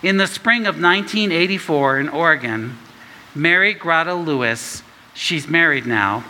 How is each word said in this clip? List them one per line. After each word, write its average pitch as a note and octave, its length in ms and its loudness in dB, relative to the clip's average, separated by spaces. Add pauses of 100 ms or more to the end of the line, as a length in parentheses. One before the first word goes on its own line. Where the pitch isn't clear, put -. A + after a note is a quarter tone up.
In G3 160 0
the G3 80 2
spring A3+ 400 0
of E3+ 140 -2
nineteen G3 520 2
eighty-four D#3+ 680 0
in C#3+ 100 -2
Oregon, B2+ 680 0 (580)
Mary F3+ 380 2
Grata E3+ 420 -2
Lewis, C3 680 -4 (320)
she's D3 340 -6
married D3+ 380 2
now G#2+ 440 0